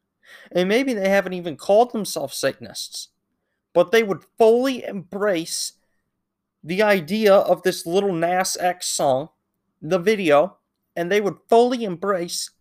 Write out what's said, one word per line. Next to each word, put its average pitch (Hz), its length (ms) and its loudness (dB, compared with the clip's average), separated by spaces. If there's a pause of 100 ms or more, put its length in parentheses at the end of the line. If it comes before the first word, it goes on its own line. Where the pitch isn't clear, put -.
(520)
and 180 160 0
maybe 254 260 0
they 190 140 -2
haven't 190 240 0
even 170 240 -8
called 226 360 2
themselves 165 440 -8
Satanists, - 720 -8 (640)
but 175 180 2
they 226 140 4
would 190 200 -6 (140)
fully 240 460 2
embrace 190 880 -6 (880)
the 175 180 -4
idea 202 540 4
of 180 280 2
this 180 220 -2
Lil 196 280 -2
Nas 175 480 -2
X 175 260 -4
song, 143 440 -2 (500)
the 170 180 -2
video, 175 600 2 (360)
and 175 160 -4
they 208 100 2
would 190 180 -4 (100)
fully 240 340 4
embrace 175 680 -6 (100)